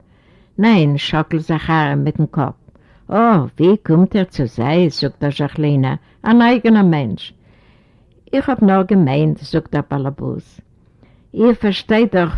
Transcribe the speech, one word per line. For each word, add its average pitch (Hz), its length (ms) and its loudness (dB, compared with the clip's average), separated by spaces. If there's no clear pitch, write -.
„Nein“, 170 440 2
schockelt 156 460 -4
Zachar 156 500 -2
mit 143 200 -2
dem 156 140 -2
Kopf. 147 300 -4
„Oh, 208 480 2
wie 180 200 4
kommt 175 380 2
er 190 140 0
zu - 180 -4
sein?“, 151 440 0
sagt 139 300 -6
der 147 100 -2
Jacqueline. 143 680 -2
„Ein 226 200 2
eigener 226 420 4
Mensch.“ 143 500 -2
„Ich 269 120 -2
hab 254 160 0
nur 190 240 4
gemeint“, 156 540 2
sagt 156 340 -6
der 147 80 -2
Balabus. 139 800 -8
„Ihr 233 220 2
versteht 214 600 -2
doch, 175 240 0